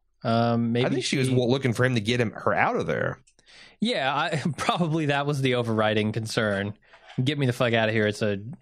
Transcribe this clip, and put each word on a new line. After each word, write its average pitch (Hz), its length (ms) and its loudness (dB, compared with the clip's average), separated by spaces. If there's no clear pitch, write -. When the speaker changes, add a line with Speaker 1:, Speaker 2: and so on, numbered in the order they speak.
Speaker 1:
Um, 117 500 2
maybe 120 120 2
Speaker 2:
I 156 40 0
think - 160 -2
she - 120 -2
was 131 100 0
Speaker 1:
she 131 60 -2
Speaker 2:
w-, 123 160 2
looking 127 240 0
for 123 120 0
him 127 100 0
to 113 60 0
get 120 180 0
him, 110 120 0
her - 220 -2
out 139 220 2
of 123 120 -2
there. - 320 -2
Speaker 1:
Yeah, 175 340 0
I, 156 360 -2
<laughs> 135 80 -6
probably 165 500 0
that 143 180 2
was 143 160 -2
the 127 140 2
overriding 110 560 2
concern. 107 640 -2
"Get 147 160 -2
me 143 60 0
the 123 80 2
fuck 120 200 0
out 113 160 2
of 110 60 0
here. 107 120 2
It's 104 140 -2
a 104 180 0